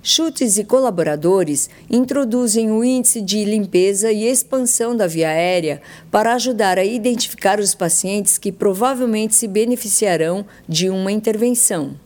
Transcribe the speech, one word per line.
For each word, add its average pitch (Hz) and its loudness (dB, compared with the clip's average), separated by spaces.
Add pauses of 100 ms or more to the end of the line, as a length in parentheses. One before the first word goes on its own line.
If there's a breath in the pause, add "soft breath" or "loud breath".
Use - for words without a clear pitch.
Schultz 269 0
e 208 -4
colaboradores 170 0 (180 loud breath)
introduzem 240 0
o 220 0
índice 247 0
de 202 -2
limpeza 202 2
e 214 0
expansão 240 0
da 208 2
via 160 0
aérea 165 0 (300 loud breath)
para 226 2
ajudar 226 0
a 185 2
identificar 214 0
os 196 0
pacientes 190 -2
que 202 -4
provavelmente 220 0
se 233 0
beneficiarão 202 0 (240 loud breath)
de 165 0
uma 190 -2
intervenção. 214 0 (120)